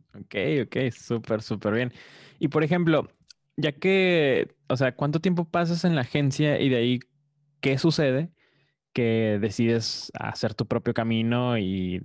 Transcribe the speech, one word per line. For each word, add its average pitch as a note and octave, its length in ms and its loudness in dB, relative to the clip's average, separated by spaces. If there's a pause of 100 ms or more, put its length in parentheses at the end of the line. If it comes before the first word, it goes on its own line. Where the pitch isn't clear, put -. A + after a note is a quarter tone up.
(140)
Ok, G2+ 200 -18 (320)
ok, B2 260 -2
súper, A2 500 -6
súper G#2 320 -4
bien. B2 180 -2 (480)
Y, D#3+ 80 0
por D#3 160 0
ejemplo, D#3+ 440 2 (480)
ya D3+ 160 0
que, E3 760 2 (200)
o C3 80 0
sea, B2+ 200 0
¿cuánto D3 240 0
tiempo F3 240 0
pasas E3+ 400 -2
en E3+ 100 4
la D3 80 2
agencia D3 580 0
y C3+ 80 2
de B2+ 80 2
ahí B2 240 2 (600)
qué C3+ 180 0
sucede D3+ 520 2 (600)
que A2+ 480 2
decides A2+ 800 -2
hacer G#2+ 360 -6
tu A2 120 -4
propio A#2+ 280 -2
camino A#2 640 0
y, F#2 460 -2